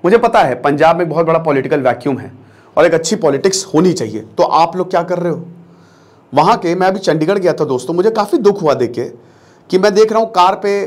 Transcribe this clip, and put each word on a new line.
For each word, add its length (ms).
मुझे 140
पता 240
है 160
पंजाब 400
में 120
बहुत 160
बड़ा 140
पॉलिटिकल 420
वैक्यूम 360
है 140
और 80
एक 80
अच्छी 240
पॉलिटिक्स 480
होनी 280
चाहिए। 280
तो 60
आप 320
लोग 140
क्या 140
कर 160
रहे 120
हो? 140
वहाँ 240
के, 180
मैं 120
अभी 120
चंडीगढ़ 380
गया 160
था 120
दोस्तों, 280
मुझे 180
काफ़ी 280
दुख 220
हुआ 140
देख 160
के 140
कि 100
मैं 140
देख 180
रहा 100
हूँ 100
कार 260
पे 300